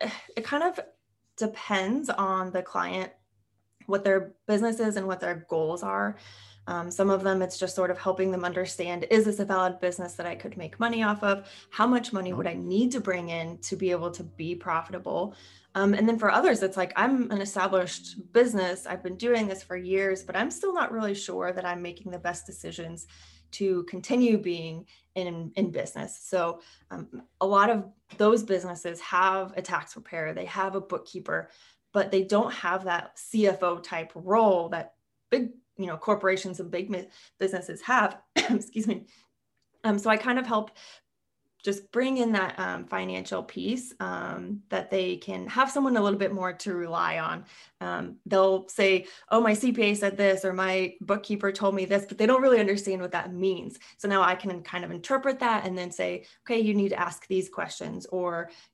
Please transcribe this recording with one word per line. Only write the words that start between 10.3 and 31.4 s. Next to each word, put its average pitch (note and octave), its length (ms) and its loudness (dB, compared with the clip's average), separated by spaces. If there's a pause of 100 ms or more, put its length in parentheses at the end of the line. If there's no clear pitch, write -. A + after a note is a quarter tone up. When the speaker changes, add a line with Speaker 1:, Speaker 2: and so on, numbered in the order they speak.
Speaker 1:
could - 220 -12
make E3+ 240 -10
money A#3 200 0
off G#3 220 0
of? G3 260 0 (200)
How A3 180 2
much B3 240 2
money F#3 220 -4
would F3+ 120 -2
Speaker 2:
Mm-hmm. F3 140 -4
Speaker 1:
I F3 80 -6
need A3 240 2
to C4 80 -2
bring F3+ 300 -2
in E3 300 -6
to - 180 -6
be F#3 140 0
able F3 200 -2
to F3 140 -12
be E3 280 -8
profitable?" F3 800 -4 (420)
Um, G3 180 4
and G#3 160 4
then A3+ 100 2
for G#3+ 100 4
others, B3 340 4
it's F#3+ 120 -2
like, F3+ 220 0
"I'm B3 340 2
an G3+ 80 0
established F#3+ 920 -2
business. G3 520 4
I've F3+ 160 -6
been F#3 140 -8
doing A3 320 2
this F#3+ 160 -6
for F3+ 140 -8
years, F#3+ 460 0
but - 120 -8
I'm A#3+ 160 0
still G4 220 -4
not D#4+ 180 0
really G#3+ 240 -2
sure F#3 380 -4
that F3+ 120 -6
I'm F3 160 -4
making F3 300 -12
the F3+ 80 -8
best F3 260 -6
decisions E3+ 640 -12 (440)
to F#3 320 0
continue A3 540 2
being E3+ 500 -6 (280)
in, E3+ 400 -6
in G3 160 0
business." - 500 -8
So, E3+ 380 -2 (320)
um, E3+ 320 -14 (160)
a F#3+ 80 2
lot G3+ 220 6
of A3 160 2 (320)
those G#3+ 260 6
businesses F3+ 560 -4
have F#3+ 560 2
a F#3 60 -2
tax F3 320 -4
preparer, D#3+ 400 -8
they F3+ 120 -8
have F#3+ 300 -2
a G3 60 -2
bookkeeper, E3 680 -6 (440)